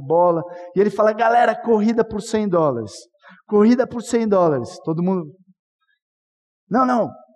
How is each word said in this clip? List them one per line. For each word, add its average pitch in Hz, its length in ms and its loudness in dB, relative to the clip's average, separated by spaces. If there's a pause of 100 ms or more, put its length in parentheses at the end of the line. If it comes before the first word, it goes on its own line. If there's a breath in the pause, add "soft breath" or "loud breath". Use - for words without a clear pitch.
bola. 165 380 2 (340 loud breath)
E 185 60 2
ele 208 80 2
fala, 214 240 2
"Galera, 233 420 2
corrida 226 500 0
por 208 160 -8
cem 214 280 -4
dólares. 139 420 0 (560 loud breath)
Corrida 226 400 4
por 233 140 -10
cem 226 260 -2
dólares." 165 560 0
Todo 160 180 -4
mundo, 180 320 -4 (1400)
"Não, 254 160 2
não, 233 240 0 (260)